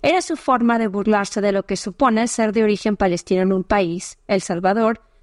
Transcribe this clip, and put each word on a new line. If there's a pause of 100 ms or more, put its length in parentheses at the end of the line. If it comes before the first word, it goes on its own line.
Era
su
forma
de
burlarse
de
lo
que
supone
ser
de
origen
palestino
en
un
país, (100)
El
Salvador, (200)